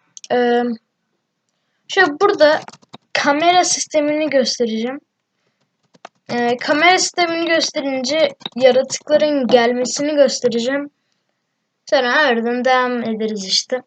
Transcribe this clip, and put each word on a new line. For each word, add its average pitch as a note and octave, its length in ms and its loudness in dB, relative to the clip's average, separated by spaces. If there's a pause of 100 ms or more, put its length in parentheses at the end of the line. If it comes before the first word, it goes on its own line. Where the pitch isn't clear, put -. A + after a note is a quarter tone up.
(320)
e, A#3+ 300 2 (1300)
şöyle E4 320 0
burada D4+ 400 4 (520)
kamera E4+ 520 2
sistemini D4+ 680 -2
göstereceğim. A#3+ 720 -2 (1300)
Ee, A#3+ 280 0
kamera D#4+ 420 2
sistemini E4+ 480 -2
gösterince C#4+ 840 -2 (280)
yaratıkların C4+ 880 2
gelmesini B3 680 0
göstereceğim. B3+ 760 0 (1000)
Sonra B3+ 240 0
ardından A#3+ 500 0
devam B3+ 380 0
ederiz A3 420 -6
işte. B3 420 -4